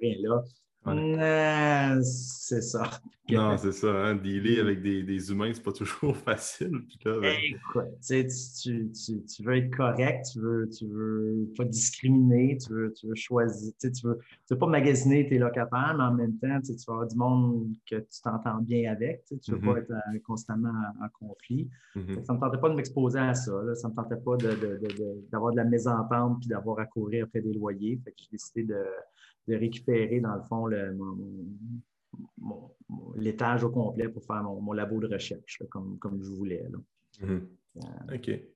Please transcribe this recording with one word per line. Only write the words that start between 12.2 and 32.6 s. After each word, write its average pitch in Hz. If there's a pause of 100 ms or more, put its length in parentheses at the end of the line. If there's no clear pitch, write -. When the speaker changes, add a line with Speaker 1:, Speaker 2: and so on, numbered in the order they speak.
Speaker 1:
tu 123
veux, 110
tu 110
veux 113
choisir, 110
tu 131
sais, 123
tu 123
veux, 117
tu -
veux 131
pas 170
magasiner 139
tes 131
locataires, 123
mais 131
en 120
même 117
temps, 135
tu 131
sais, 113
tu -
vas 117
avoir 113
du 110
monde 120 (120)
que 113
tu -
t'entends 110
bien 117
avec, 107
tu -
sais, 131
tu -
veux 104
Speaker 2:
Mhm. 107
Speaker 1:
pas 117
être, 113
euh, 107
constamment 110
en, 107
en 107
conflit. 123 (260)
Speaker 2:
Mhm. 95
Speaker 1:
Fait 95
que -
ça 131
me 120
tentait 127
pas 160
de 156
m'exposer 131
à 131
ça, 110 (100)
là. 117
Ça 117
me 110
tentait 113
pas 123
de, 117
de, 104
de, 104
de, 101
d'avoir 113
de 117
la 117
mésentente 120
puis 120
d'avoir 107
à 110
courir 110
après 110
des 107
loyers. 104
Fait 107
que -
j'ai -
décidé 113
de 104 (680)
de 113
récupérer, 117
dans 110
le 98
fond, 113
le, 98
mon, 95
mon, 98 (920)
mon, - (180)